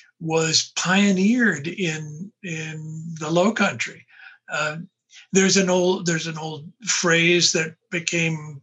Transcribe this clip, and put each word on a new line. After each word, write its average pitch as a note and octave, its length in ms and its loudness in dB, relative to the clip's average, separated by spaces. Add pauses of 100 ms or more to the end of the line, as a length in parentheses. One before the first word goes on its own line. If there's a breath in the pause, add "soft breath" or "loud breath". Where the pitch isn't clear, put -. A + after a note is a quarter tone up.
(180 loud breath)
was D#3+ 560 0
pioneered F#3+ 920 2
in, E3 640 -6 (100)
in D#3+ 800 -10
the D#3 100 -6
Low F3+ 220 4
Country. F3 520 -4 (480 loud breath)
Uh, D3+ 260 -4 (540 loud breath)
there's F#3+ 240 4
an F#3 140 2
old, F3+ 360 2
there's E3 200 -2
an D#3+ 120 -8
old D#3 300 -10 (140)
phrase E3+ 720 2
that E3 240 -2 (160)
became E3 720 -4